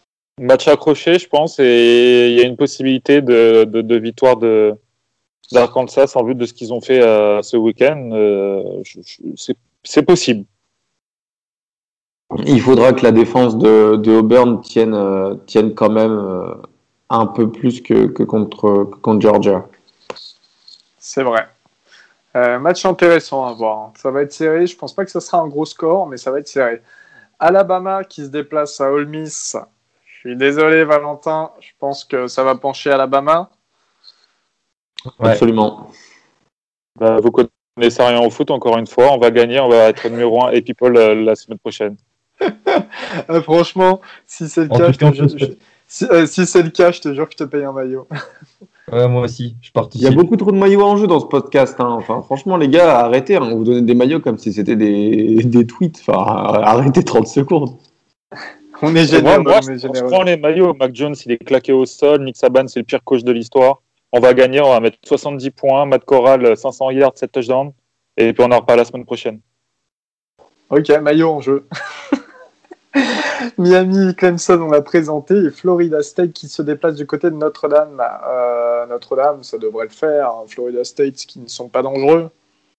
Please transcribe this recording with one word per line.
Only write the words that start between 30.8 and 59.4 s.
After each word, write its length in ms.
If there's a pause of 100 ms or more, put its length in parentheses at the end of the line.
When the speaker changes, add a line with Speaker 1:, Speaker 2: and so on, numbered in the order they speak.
Speaker 3:
Valentin. 640 (100)
Je 180
pense 260
que 220
ça 160
va 140
pencher 340
Alabama. 600 (1700)
Speaker 4:
Ouais. 120
Speaker 2:
Absolument. 580 (1080)
Speaker 1:
Bah, 220
vous 100
connaissez 720
rien 200
au 80
foot, 200
encore 280
une 80
fois. 260
On 60
va 120
gagner, 300
on 80
va 220
être 180
numéro 340
un 80
et 120
people, 340
euh, 180
la 220
semaine 220
prochaine. 380 (440)
Speaker 3:
<laughs> 60 (840)
Euh, 100
franchement, 600 (260)
si 220
c'est 160
le 80
Speaker 4:
En 40
Speaker 3:
cas, 100
Speaker 4:
tout 80
Speaker 3:
je 40
te 60
Speaker 4:
cas, 60
on 20
Speaker 3:
jure, 140
Speaker 4:
peut 20
se 100
Speaker 3:
je, 80 (400)
si, 200
euh, 200
si 200
c'est 180
le 60
cas, 200
je 100
te 140
jure 120
que 60
je 40
te 80
paye 180
un 80
maillot. 400
<laughs> 80 (760)
Speaker 4:
Ouais, 160
moi 140
aussi, 400
je 60
Speaker 2:
Il 80
y 20
a 20
Speaker 4:
participe. 340
Speaker 2:
beaucoup 220
trop 160
de 60
maillots 240
en 160
jeu 80
dans 140
ce 40
podcast, 540
hein. 100
Enfin, 320
franchement, 380
les 100
gars, 300
arrêtez, 380
hein. 180
Vous 100
donnez 160
des 140
maillots 260
comme 160
si 160
c'était 240
des... 680
des 220
tweets. 400
Enfin, 560
arrêtez 400
trente 260
secondes. 500 (1040)
Speaker 3:
On 60
est 40
Speaker 1:
Moi, 120
Speaker 3:
généreux, 380